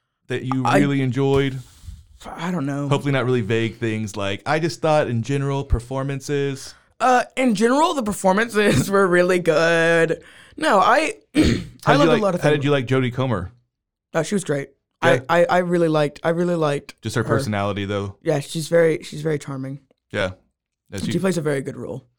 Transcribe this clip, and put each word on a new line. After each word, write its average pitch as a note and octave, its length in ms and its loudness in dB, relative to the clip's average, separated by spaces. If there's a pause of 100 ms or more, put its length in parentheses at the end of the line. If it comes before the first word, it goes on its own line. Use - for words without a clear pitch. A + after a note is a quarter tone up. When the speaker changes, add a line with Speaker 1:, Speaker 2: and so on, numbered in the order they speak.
(280)
Speaker 1:
that B2 160 -6
you C3 200 -4
Speaker 2:
I C3+ 140 2
Speaker 1:
really C#3+ 240 2
enjoyed? C3+ 560 0 (720)
Speaker 2:
I F3 240 -8
don't D3+ 160 -2
know. C#3+ 220 -6
Speaker 1:
Hopefully C#3 240 0
not B2+ 120 0
really B2 160 0
vague A2+ 360 -2
things A2 380 -4
like, G2+ 300 -4
"I D3+ 140 0
just E3 220 -4
thought D3+ 260 2
in A#2 160 -2
general C#3 400 -2
performances." C#3 1120 -4 (240)
Speaker 2:
Uh, B3 240 4 (120)
in B3+ 200 2
general, C4+ 380 2
the C4+ 100 -2
performances G3+ 880 2
<laughs> - 0 -
were G3 160 4
really F3+ 320 4
good. E3 840 2 (340)
No, C#4+ 240 2
I, C#4+ 360 2 (100)
<clears throat> - 100 -10
I D4 40 4 (440)
Speaker 1:
How D3+ 100 4
did C#4 100 4
you - 20 6
Speaker 2:
loved - 40 4
Speaker 1:
like, A3 100 4
Speaker 2:
a G#3+ 40 0
lot F#3+ 120 0
of F3 60 -4
Speaker 1:
how D3+ 80 4
Speaker 2:
things. D#3 100 2
Speaker 1:
did C3 40 -4
you C#3+ 80 2
like C#3 160 0
Jodie B2+ 260 0
Comer? A#2 380 -4 (640)
Speaker 2:
Oh, D#3+ 100 0
she - 120 -4
was F3+ 100 -2
great. C#3+ 240 -4 (340)
Speaker 1:
Yeah. E3+ 240 4
Speaker 2:
I, E3+ 140 4
I, E3+ 40 6
I F3 120 2
really F3 320 2
liked, D3+ 340 0
I E3 60 0
really F3 260 0
liked D3 460 -4
Speaker 1:
Just A2+ 160 -4
her A2+ 60 0
Speaker 2:
her. - 40 -2
Speaker 1:
personality, G2+ 560 -2
though. G2+ 380 -6
Speaker 2:
Yeah, D#3 180 -2
she's D3+ 300 -8
very, E3 340 2
she's D3+ 180 -14
very D3+ 180 -4
charming. C3+ 420 -10 (300)
Speaker 1:
Yeah. G2+ 200 -2 (580)
Yeah, G2+ 100 -10
Speaker 2:
She - 120 -4
Speaker 1:
she, E3+ 80 -2
Speaker 2:
plays F3 180 0
a E3 40 -4
very D3 200 -4
good C3+ 140 -10
role. B2 300 -12 (140)